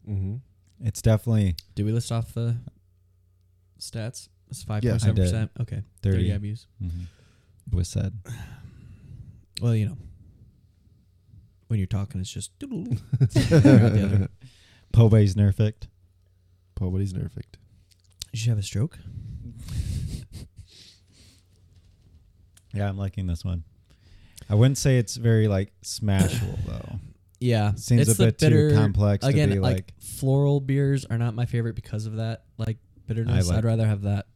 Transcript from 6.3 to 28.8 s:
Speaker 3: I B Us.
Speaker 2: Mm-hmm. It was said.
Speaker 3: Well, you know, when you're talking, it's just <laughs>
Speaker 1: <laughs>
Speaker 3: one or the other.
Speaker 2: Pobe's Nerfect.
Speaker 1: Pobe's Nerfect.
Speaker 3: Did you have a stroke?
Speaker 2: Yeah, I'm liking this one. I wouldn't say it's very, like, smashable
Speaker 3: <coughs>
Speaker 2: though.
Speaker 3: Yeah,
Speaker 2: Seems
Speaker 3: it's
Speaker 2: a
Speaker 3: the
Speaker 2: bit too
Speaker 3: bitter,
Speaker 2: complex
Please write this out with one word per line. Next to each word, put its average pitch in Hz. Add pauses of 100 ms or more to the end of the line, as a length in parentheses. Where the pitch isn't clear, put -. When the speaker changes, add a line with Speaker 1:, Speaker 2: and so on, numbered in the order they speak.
Speaker 3:
I 101
B 101
Us. 113 (160)
Speaker 2:
Mm-hmm. 87 (720)
It -
was 87
said. - (1500)
Speaker 3:
Well, 120
you 110
know, - (1700)
when 113
you're 95
talking, 98
it's 92
just -
<laughs> -
Speaker 1:
<laughs> 285
Speaker 3:
one 226 (200)
or -
the 117
other. 101 (640)
Speaker 2:
Pobe's 107
Nerfect. 104 (840)
Speaker 1:
Pobe's 95
Nerfect. - (760)
Speaker 3:
Did 110
you 120
have 107
a 101
stroke? - (3750)
Speaker 2:
Yeah, 101
I'm 98
liking 95
this 85
one. 87 (840)
I -
wouldn't 127
say 131
it's -
very, 113
like, 98 (100)
smashable -
Speaker 3:
<coughs> -
Speaker 2:
though. 57 (440)
Speaker 3:
Yeah, 107
Speaker 2:
Seems 117
Speaker 3:
it's 107
Speaker 2:
a -
Speaker 3:
the -
Speaker 2:
bit 110
too 156
Speaker 3:
bitter, -
Speaker 2:
complex 101